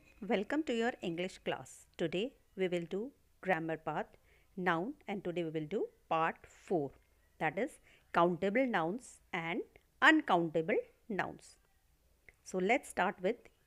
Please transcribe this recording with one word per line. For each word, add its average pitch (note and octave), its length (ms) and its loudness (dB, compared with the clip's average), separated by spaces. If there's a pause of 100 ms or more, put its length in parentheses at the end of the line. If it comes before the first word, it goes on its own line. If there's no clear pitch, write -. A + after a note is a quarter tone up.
(280)
welcome A#3+ 360 -2
to B3+ 100 -2
your A#3 260 0
English F3+ 440 -6
class. - 420 -8 (100)
Today F3 360 -2 (240)
we F#3+ 100 0
will F3 240 -2
do A3 220 -6 (280)
grammar E3 360 -2
part, D#3+ 320 -6 (480)
noun, F#3 380 0 (120)
and G3+ 160 -6
today E3+ 220 -4
we D#3+ 60 -4
will D#3 240 -4
do F4 120 -2 (220)
part D#3+ 260 2 (100)
four, D3 460 -4 (480)
that D#3 180 -2
is A3 140 -2 (420)
countable F#3+ 540 4
nouns F#3+ 540 -2 (120)
and E3+ 280 -4 (500)
uncountable F3 640 4 (340)
nouns. - 460 -6 (880)
So - 160 -6
let's A3 300 2
start G3+ 340 0
with G3+ 140 2 (300)